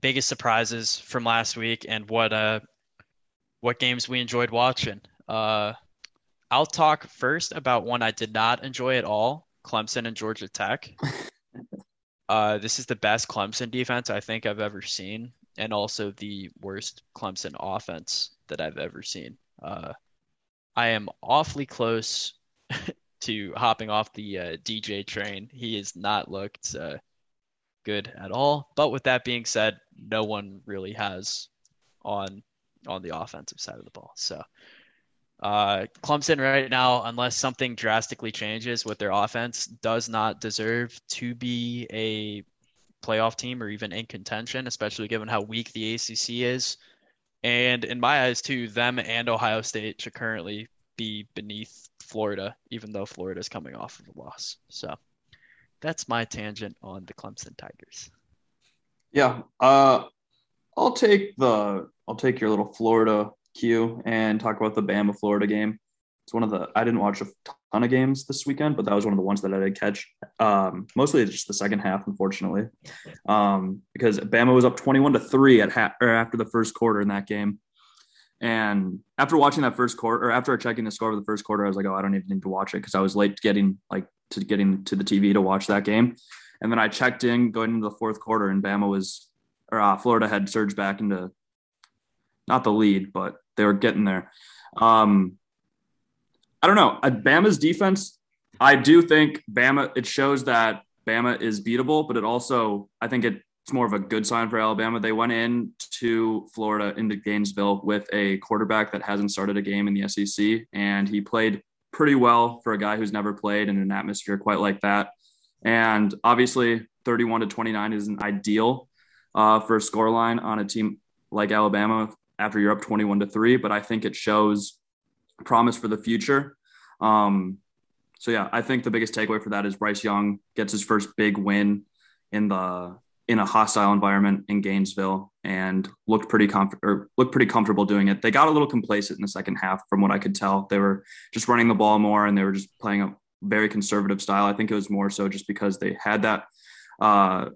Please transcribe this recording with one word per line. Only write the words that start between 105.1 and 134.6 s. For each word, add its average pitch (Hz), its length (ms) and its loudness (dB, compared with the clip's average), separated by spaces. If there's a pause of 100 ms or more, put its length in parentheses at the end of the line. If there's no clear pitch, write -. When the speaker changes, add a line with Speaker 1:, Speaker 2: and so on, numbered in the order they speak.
Speaker 2:
went 117 220 0
in 117 400 -2 (260)
to 113 560 0
Florida, 107 420 -2
into 107 200 -2
Gainesville, 101 640 0
with 104 300 -2
a 98 260 0
quarterback 107 540 0
that 104 100 -6
hasn't 101 300 -2
started 98 240 -2
a 101 60 0
game 101 260 -2
in 101 60 0
the 98 80 0
S 101 140 -6
E 101 80 0
C, 107 480 0
and 101 360 0
he 104 120 -2
played 110 420 0 (280)
pretty 147 240 4
well 120 480 4
for 113 100 -2
a 101 60 -2
guy 104 180 0
who's 107 160 -4
never 104 200 -2
played 104 360 -2
in 101 100 0
an 98 120 0
atmosphere 98 480 -4
quite 98 220 0
like 98 220 0
that. 101 280 2 (540)
And 110 580 4
obviously, 120 640 4 (180)
thirty-one 117 360 0
to 110 80 0
twenty-nine 110 440 -4
isn't 104 300 -4
ideal, 104 640 0 (460)
uh, 107 240 6
for 110 160 0
a 110 60 4
scoreline 113 600 2
on 107 200 -4
a 101 40 -4
team 107 340 -4 (340)
like 104 180 0
Alabama 107 580 2 (300)
after 107 220 -2
you're 104 100 4
up 104 120 0
twenty-one 104 360 0
to 101 80 0
three, 110 300 4
but 110 160 -2
I 104 80 0
think 110 240 -4
it 101 100 -4
shows 104 640 0 (680)
promise 120 320 4
for 113 120 -4
the 107 100 -2
future. 139 580 0 (440)
Um, 101 580 2 (640)
so, - 100 -4
yeah, 107 220 0
I 117 100 0
think 127 220 -2
the 117 80 0
biggest 113 200 0
takeaway 107 300 -2
for 104 80 -8
that 101 160 -2
is 98 80 -4
Bryce 104 300 -4
Young 101 340 0 (160)
gets 104 160 -2
his 104 140 -4
first 104 320 0
big 104 200 2
win 101 460 0 (480)
in 107 160 0
the, 92 500 -4 (300)
in 110 140 2
a 98 60 2
hostile 107 460 4
environment 98 540 2
in 104 140 0